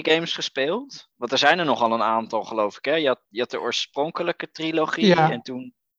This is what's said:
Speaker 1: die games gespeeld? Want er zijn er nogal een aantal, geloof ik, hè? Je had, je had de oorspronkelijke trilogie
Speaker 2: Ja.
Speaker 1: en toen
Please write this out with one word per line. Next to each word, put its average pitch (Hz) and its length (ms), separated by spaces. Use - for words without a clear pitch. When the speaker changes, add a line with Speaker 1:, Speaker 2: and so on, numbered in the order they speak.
Speaker 1:
die 156 120
games 165 200
gespeeld? 175 840
Want 120 160
er 135 60
zijn 147 220
er 170 60
nogal 117 280
een 113 80
aantal, 113 420
geloof 104 340
ik, - 80
hè? 143 100
Je 160 120
had, 123 220
je 101 100
had 120 120
de - 100
oorspronkelijke 160 920
trilogie 160 540
Speaker 2:
Ja. 160 260
Speaker 1:
en 120 100
toen 127 320